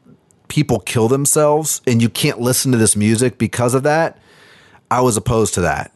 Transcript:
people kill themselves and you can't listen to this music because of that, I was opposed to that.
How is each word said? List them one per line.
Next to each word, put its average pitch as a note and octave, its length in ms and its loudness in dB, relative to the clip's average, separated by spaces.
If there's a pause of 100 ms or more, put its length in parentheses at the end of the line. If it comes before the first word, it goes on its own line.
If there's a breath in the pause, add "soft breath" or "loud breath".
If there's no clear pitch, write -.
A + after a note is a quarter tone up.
(480)
people C3 320 0
kill A2+ 280 0
themselves D3 800 0
and A#2 140 2
you A#2 80 4
can't A#2 320 -4
listen B2+ 320 0
to A#2 60 2
this G#2+ 180 2
music A2 420 0
because A#2+ 360 -2
of C3 80 0
that, D3+ 360 -2 (720 soft breath)
I B2 100 0
was B2 160 2
opposed A2+ 380 -2
to F#2 80 -2
that. C#2+ 340 -4